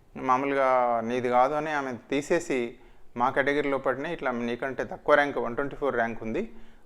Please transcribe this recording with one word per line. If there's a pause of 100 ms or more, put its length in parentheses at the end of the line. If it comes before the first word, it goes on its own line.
(160)
మామూలుగా
"నీది
కాదు"
అని
ఆమె (180)
తీసేసి, (420)
"మా
కేటగిరీ
లోపలనే
ఇట్లా
నీకంటే
తక్కువ
ర్యాంక్,
వన్
ట్వంటీ
ఫోర్
ర్యాంక్
ఉంది, (340)